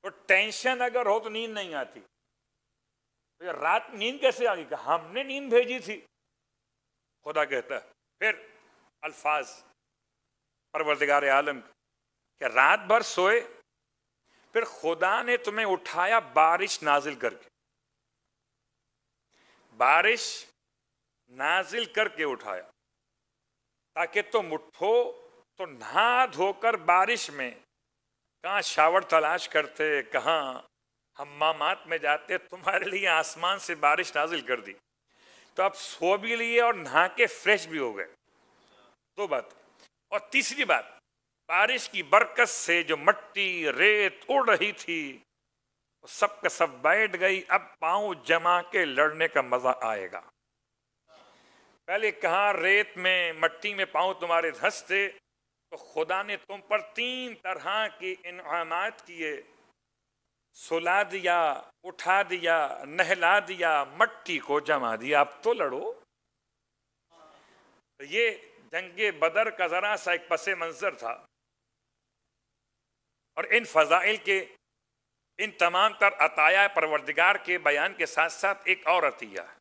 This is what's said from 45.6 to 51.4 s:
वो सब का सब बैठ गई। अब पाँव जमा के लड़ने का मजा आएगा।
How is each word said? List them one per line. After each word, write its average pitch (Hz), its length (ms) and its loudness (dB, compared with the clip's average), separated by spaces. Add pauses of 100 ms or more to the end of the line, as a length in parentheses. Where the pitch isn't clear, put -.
वो 143 60 -18
सब - 320 -2
का - 80 -2
सब 135 340 -2
बैठ 185 340 2
गई। 185 260 0
अब 196 380 -2
पाँव 185 340 -2 (100)
जमा 170 380 2
के 180 220 -2
लड़ने 156 440 2
का 143 140 2
मजा 127 400 0
आएगा। 101 480 -6 (1600)